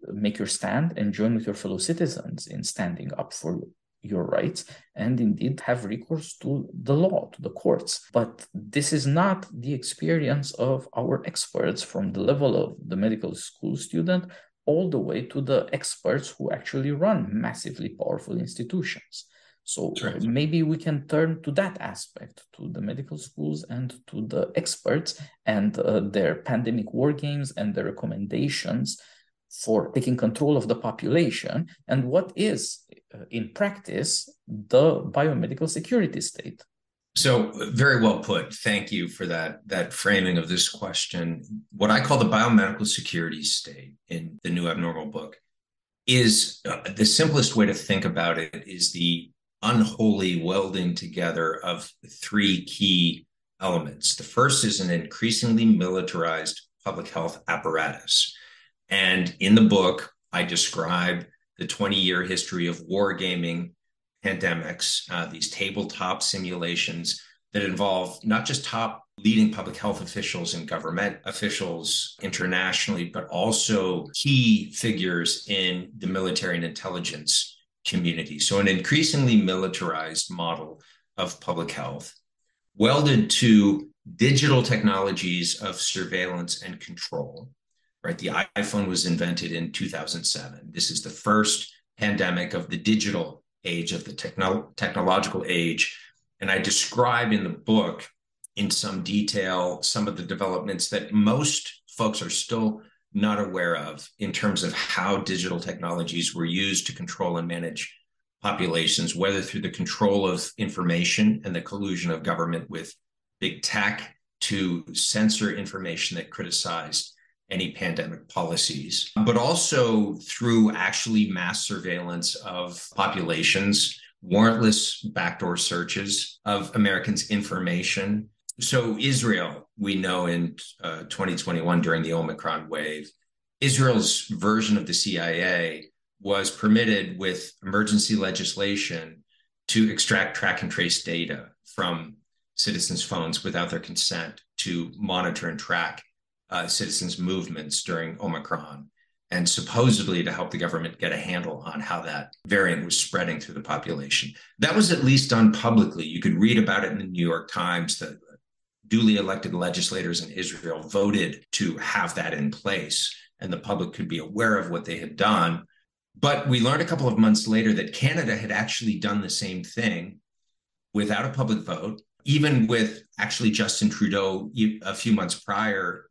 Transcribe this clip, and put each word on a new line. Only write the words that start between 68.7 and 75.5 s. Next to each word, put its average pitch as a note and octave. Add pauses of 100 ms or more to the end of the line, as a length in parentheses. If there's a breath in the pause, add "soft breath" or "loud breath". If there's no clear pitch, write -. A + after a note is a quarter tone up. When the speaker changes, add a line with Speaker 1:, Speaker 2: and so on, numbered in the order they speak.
Speaker 2:
leading G#2+
public F#2
health G2+
officials F2
and E2
government E2+
officials F2+
internationally, F#2
but F2+
also F#2
key A#2+
figures F2+
in F#2